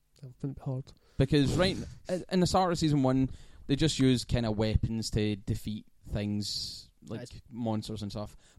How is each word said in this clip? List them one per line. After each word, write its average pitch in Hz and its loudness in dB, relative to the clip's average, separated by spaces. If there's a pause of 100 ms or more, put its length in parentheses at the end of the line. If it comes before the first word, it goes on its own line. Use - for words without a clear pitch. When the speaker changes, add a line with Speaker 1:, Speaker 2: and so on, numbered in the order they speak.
(220)
Speaker 1:
That 127 -18
wouldn't 139 -6
be - -18
hard. 131 -6 (340)
Speaker 2:
Because 139 4
right 175 4 (320)
in, 180 -4
in 185 4
the 170 6
start 185 4
of 165 0
season 147 4
one, 131 4 (380)
they 139 2
just 156 0
use 131 4
kinda 117 0
weapons 110 0
to 107 0
defeat 107 -6 (260)
things, 104 -6 (180)
like - -10
Speaker 1:
Nice. - -16
Speaker 2:
monsters 110 -6
and 101 -6
stuff. 104 -10 (240)